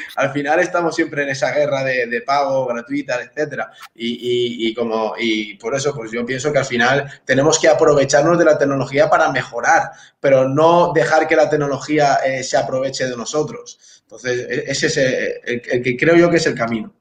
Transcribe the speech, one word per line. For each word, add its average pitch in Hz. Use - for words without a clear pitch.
al 135
final 143
estamos 170
siempre 151
en 139
esa 131
guerra 135
de, 127
de 117
pago, 135
gratuitas, 123
etcétera. 139
Y, 117
y, 120
y 110
como, 110
y 107
por 117
eso, 139
pues 113
yo 120
pienso 131
que 135
al 127
final 123
tenemos 139
que 165
aprovecharnos 151
de 170
la 156
tecnología 139
para 160
mejorar, 135
pero 135
no 160
dejar 160
que 165
la 151
tecnología, 143
eh, 131
se -
aproveche 131
de 123
nosotros. -
Entonces, 123
e-, 139
ese 151
es 131
el, 127
el, 120
el 127
que 127
creo 160
yo 170
que 165
es 160
el 135
camino. 117